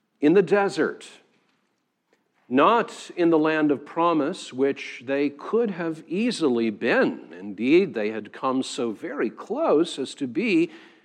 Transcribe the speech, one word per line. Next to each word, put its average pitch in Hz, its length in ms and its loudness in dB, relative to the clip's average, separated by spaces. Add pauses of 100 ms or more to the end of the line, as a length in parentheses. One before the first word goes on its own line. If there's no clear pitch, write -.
(200)
in 151 140 4
the 202 80 6
desert, 180 640 0 (1400)
not 175 680 2
in 170 140 4
the 160 100 6
land 156 320 2
of 139 140 -2
promise, 170 680 -2
which 135 540 -4
they 139 240 0
could 214 420 -2
have 165 340 -6
easily 156 640 0
been. 107 680 -2
Indeed, 117 540 2
they 107 160 -2
had 107 240 -10
come 131 280 -2
so 120 300 -4
very 160 380 -4
close 196 680 0
as 131 180 -8
to 139 120 -6
be 165 420 0 (360)